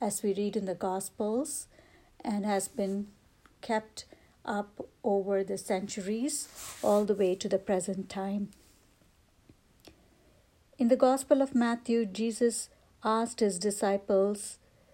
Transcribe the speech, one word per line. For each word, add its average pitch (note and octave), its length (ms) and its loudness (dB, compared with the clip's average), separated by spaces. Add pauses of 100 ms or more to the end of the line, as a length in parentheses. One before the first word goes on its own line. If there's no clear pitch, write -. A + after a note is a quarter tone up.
as G#3 200 -2
we G#3 100 2
read G3+ 240 -2
in G3+ 80 -2
the F#3 100 -4
Gospels, G#3 920 -4 (580)
and G3+ 220 -2
has G3 220 0
been G3+ 400 -4 (520)
kept - 460 -4 (400)
up G3+ 400 -6 (180)
over G3 400 2
the F#3+ 140 -4
centuries, G#3 920 -4 (340)
all G#3 220 4
the G#3 100 2
way F#3+ 200 2
to F#3+ 160 -4
the F#3+ 80 2
present F#3+ 500 -2
time. G3 400 -4 (2250)
In A#3+ 100 4
the B3+ 80 6
Gospel C4+ 460 4
of C4+ 120 0
Matthew, A#3 520 2
Jesus A3 640 0 (340)
asked A3+ 360 0
his G3 180 2
disciples, G3+ 1000 0 (380)